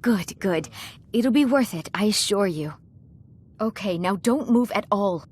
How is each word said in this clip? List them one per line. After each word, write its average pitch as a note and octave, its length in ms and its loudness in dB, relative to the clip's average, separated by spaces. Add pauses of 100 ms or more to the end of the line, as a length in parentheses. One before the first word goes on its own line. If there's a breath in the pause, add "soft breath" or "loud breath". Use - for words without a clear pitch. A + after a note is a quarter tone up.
Good, G#3+ 360 0
good. E3+ 300 -2 (440 loud breath)
It'll A#3+ 200 2
be D4 120 4
worth C4 300 2
it, D#3+ 200 -8
I F#3+ 100 0
assure G3+ 420 2
you. D3+ 280 -6 (840)
Okay, G3+ 380 -4
now F#3 180 0
don't A#3 340 0
move A#3+ 220 4
at G#3 180 -2
all. G3+ 420 0